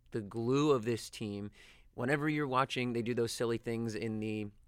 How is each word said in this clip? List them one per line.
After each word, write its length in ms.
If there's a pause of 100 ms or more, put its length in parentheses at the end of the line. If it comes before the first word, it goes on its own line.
(120)
the 100
glue 500
of 140
this 240
team. 400 (460)
Whenever 340
you're 180
watching, 460
they 80
do 140
those 160
silly 260
things 380
in 240
the, 260 (220)